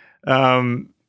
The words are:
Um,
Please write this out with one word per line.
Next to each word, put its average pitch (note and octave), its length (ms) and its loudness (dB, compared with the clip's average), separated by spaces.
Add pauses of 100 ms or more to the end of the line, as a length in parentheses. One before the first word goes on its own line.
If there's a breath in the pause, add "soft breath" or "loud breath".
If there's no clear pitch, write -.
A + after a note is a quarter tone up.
(280 loud breath)
Um, B2+ 600 0 (200)